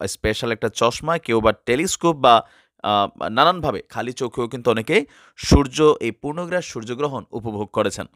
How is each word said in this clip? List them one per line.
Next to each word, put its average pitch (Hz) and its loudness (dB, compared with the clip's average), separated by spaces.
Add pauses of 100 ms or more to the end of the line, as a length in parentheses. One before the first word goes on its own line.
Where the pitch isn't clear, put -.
স্পেশাল 110 -4
একটা 113 -4
চশমা, 147 -2
কেউ 117 0
বা 107 4
টেলিস্কোপ 160 0
বা, 127 6 (360)
আহ, 101 0
নানানভাবে 147 2
খালি 117 -8
চোখেও 120 -6
কিন্তু 120 0
অনেকে 139 0 (300)
সূর্য, 143 4
এই 117 -4
পূর্ণগ্রাস 165 -8
সূর্যগ্রহণ 123 -8
উপভোগ 104 -8
করেছেন। 104 -4